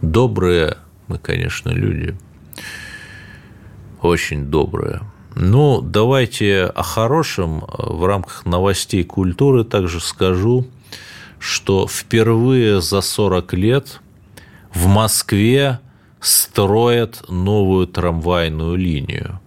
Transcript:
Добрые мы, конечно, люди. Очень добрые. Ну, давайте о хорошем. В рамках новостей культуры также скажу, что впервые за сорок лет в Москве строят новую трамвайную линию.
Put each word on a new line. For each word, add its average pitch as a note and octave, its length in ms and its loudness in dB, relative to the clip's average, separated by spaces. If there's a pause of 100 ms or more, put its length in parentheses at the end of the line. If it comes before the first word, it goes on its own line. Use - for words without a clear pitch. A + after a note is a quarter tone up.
Добрые F2+ 760 2 (280)
мы, E2+ 120 -6
конечно, - 520 -6
люди. E2 460 -2 (1800)
Очень D#2 460 -2
добрые. - 560 -2 (320)
Ну, B2+ 460 2
давайте G#2 840 2
о E2+ 180 -4
хорошем. A2+ 840 -2
В - 400 -4
рамках F#2+ 400 -2
новостей F#2 560 0
культуры A2 600 2
также F2+ 360 -2
скажу, G2+ 680 0 (760)
что - 480 -2
впервые A2+ 920 2
за G2 200 0
сорок F#2 540 -2
лет A2+ 460 0 (720)
в E2+ 140 0
Москве A2 920 2 (400)
строят A2+ 1080 0
новую F#2 600 2
трамвайную E2+ 880 -2
линию. F2+ 720 -4